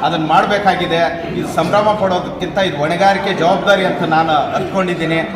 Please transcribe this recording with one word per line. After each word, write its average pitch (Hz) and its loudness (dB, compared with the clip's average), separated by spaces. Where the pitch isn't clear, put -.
ಅದನ್ನು 160 0
ಮಾಡಬೇಕಾಗಿದೆ. 175 0
ಇದು 160 -4
ಸಂಭ್ರಮ 202 2
ಪಡೋದಕ್ಕಿಂತ 180 -2
ಇದು 180 0
ಹೊಣೆಗಾರಿಕೆ, 180 0
ಜವಾಬ್ದಾರಿ 190 2
ಅಂತ 175 -2
ನಾನು 160 2
ಅನ್ಕೊಂಡಿದ್ದೀನಿ. 165 0